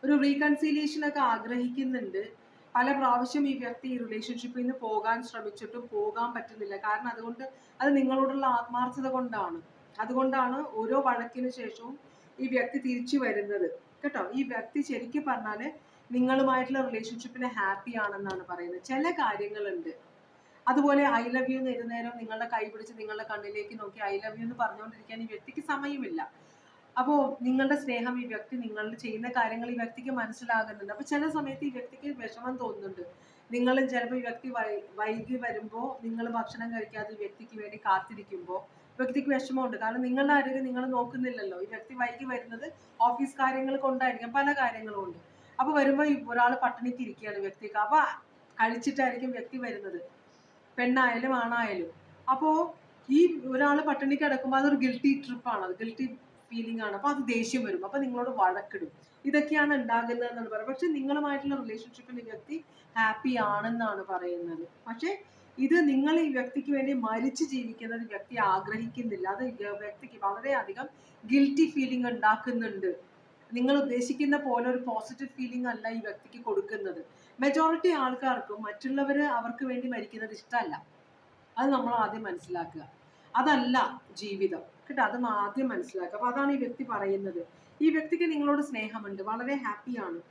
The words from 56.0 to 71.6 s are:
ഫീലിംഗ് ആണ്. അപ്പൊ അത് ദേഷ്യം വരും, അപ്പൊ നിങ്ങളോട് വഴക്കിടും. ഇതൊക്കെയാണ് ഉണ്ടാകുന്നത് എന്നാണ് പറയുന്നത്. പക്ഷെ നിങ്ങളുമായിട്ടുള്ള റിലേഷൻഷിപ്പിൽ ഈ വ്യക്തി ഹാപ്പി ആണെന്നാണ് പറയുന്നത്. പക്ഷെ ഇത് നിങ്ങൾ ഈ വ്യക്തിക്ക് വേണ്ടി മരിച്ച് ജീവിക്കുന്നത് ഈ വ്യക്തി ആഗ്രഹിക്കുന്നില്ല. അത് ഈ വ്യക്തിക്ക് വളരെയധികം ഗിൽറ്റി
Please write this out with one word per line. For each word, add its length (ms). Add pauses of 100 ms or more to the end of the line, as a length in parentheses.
ഫീലിംഗ് 340
ആണ്. 100
അപ്പൊ 160
അത് 140
ദേഷ്യം 420
വരും, 200
അപ്പൊ 120
നിങ്ങളോട് 320
വഴക്കിടും. 600 (340)
ഇതൊക്കെയാണ് 480
ഉണ്ടാകുന്നത് 560
എന്നാണ് 200
പറയുന്നത്. 180
പക്ഷെ 200
നിങ്ങളുമായിട്ടുള്ള 680
റിലേഷൻഷിപ്പിൽ 640
ഈ 40
വ്യക്തി 400 (340)
ഹാപ്പി 440
ആണെന്നാണ് 680
പറയുന്നത്. 580 (200)
പക്ഷെ 340 (360)
ഇത് 320
നിങ്ങൾ 300
ഈ 140
വ്യക്തിക്ക് 380
വേണ്ടി 220
മരിച്ച് 500
ജീവിക്കുന്നത് 580
ഈ 40
വ്യക്തി 300
ആഗ്രഹിക്കുന്നില്ല. 960
അത് 140
ഈ 80 (280)
വ്യക്തിക്ക് 460
വളരെയധികം 640 (360)
ഗിൽറ്റി 440